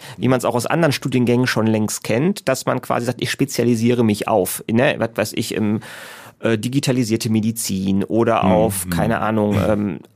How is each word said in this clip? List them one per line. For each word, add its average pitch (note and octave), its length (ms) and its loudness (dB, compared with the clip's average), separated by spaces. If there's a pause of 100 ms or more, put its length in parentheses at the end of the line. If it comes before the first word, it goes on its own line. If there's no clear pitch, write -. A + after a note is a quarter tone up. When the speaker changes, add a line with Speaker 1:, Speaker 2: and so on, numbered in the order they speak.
(180)
Speaker 1:
wie A#2+ 100 0
man B2+ 120 4
es - 60 -2
auch A2+ 100 0
aus A#2+ 100 0
anderen D#3 260 2
Studiengängen B2 540 2
schon A2 220 0
längst G#2+ 360 0
kennt, C#3 460 -2
dass - 160 -2
man B2+ 160 -2
quasi A#2+ 240 -2
sagt, A#2+ 160 -4
ich B2+ 80 -2
spezialisiere A#2+ 720 2
mich G#2+ 240 2
auf, F#2+ 400 0
ne, B2 300 2
was A2+ 160 -2
weiß G#2+ 200 -2
ich, - 200 -4
im, A2 280 0 (600)
äh, A2+ 160 0
digitalisierte B2 720 0
Medizin G2+ 760 0
oder A2+ 400 2
Speaker 2:
Mhm. F#2+ 60 4
Speaker 1:
auf, F#2 340 2
Speaker 2:
Mhm. F2+ 60 -12
Speaker 1:
keine F#2 280 0
Ahnung, G#2 380 0 (100)
ähm, G#2 320 -2 (160)